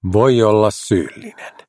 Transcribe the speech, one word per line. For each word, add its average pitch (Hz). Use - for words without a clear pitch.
voi 117
olla 107
syyllinen. -